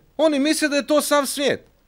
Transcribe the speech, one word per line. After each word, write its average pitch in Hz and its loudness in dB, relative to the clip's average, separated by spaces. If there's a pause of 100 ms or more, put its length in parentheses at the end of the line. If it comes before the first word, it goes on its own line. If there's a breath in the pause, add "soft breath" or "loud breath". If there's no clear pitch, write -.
(160)
Oni 302 2
misle 302 0
da 285 -2
je 269 -2
to 294 2
sav 294 0
svijet. 262 -4 (240)